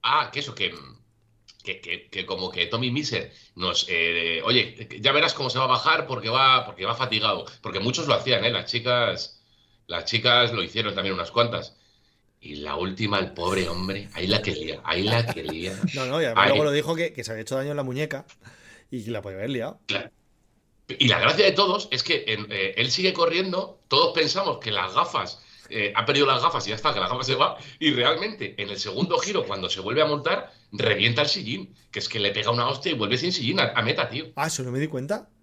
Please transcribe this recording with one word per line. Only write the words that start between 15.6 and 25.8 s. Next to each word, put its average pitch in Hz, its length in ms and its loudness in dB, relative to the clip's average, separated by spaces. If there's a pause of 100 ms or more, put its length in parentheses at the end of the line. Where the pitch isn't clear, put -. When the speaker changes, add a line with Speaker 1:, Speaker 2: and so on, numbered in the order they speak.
Speaker 2:
<laughs> - 180 -2
No, 131 140 -4
no, 147 160 0
y 147 40 2
además 104 200 6
Speaker 1:
Ahí. - 20 6
Speaker 2:
luego 139 160 6
lo 143 80 2
dijo 151 240 0
que, 160 160 -2
que 120 120 -10
se 110 80 -6
había 110 100 -6
hecho 131 140 -4
daño 139 160 -2
en 147 60 -2
la 143 60 -2
muñeca 139 420 -4 (640)
y 120 140 -8
que 110 80 -6
la 104 100 -4
podía 95 160 -10
haber 113 120 -4
liado. 123 360 -4
Speaker 1:
Claro. - 240 -4 (800)
Y 123 200 2
la 87 120 4
gracia 156 260 4
de 190 60 6
todos 196 400 2
es 131 100 -2
que 160 260 0
en, 104 240 -2
eh, 95 240 -2
él 123 140 0
sigue 185 240 2
corriendo, 180 760 -2
todos 156 260 4
pensamos 165 440 0
que 113 120 -6
las 95 240 -2
gafas, 117 480 0 (280)
eh, 101 260 0